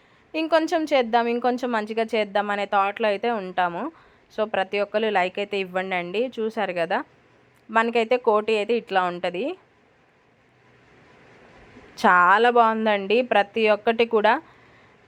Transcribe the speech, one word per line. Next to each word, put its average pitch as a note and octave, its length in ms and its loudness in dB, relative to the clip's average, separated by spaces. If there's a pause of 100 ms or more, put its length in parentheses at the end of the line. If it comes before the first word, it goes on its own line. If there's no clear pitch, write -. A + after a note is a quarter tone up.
(360)
ఇంకొంచెం D#4+ 480 0
చేద్దాం, A#3+ 440 0
ఇంకొంచెం B3 440 -2
మంచిగా A3 320 -4
చేద్దాం G#3 480 -2
అనే G3+ 140 -2
థాట్‌లో G3+ 420 -2
అయితే G#3 240 -2
ఉంటాము. F#3 600 -4 (460)
So G#3+ 60 -2
ప్రతి G3+ 360 -4
ఒక్కరు G#3+ 260 -2
లైక్ F#3 340 0
అయితే G3+ 200 -6
ఇవ్వండి F#3 360 -6
అండి. F#3+ 440 -4
చూసారు A3 340 -4
కదా, F3+ 300 -2 (680)
మనకైతే A3+ 460 0
కోటి A3 400 0
అయితే G#3+ 200 -2
ఇట్లా G3 260 -2
ఉంటది. F3+ 540 -6 (2500)
చాలా G3 500 6
బాగుందండి. A3 720 2
ప్రతి G#3+ 480 0
ఒక్కటి A3+ 360 2
కూడా A3+ 360 2 (680)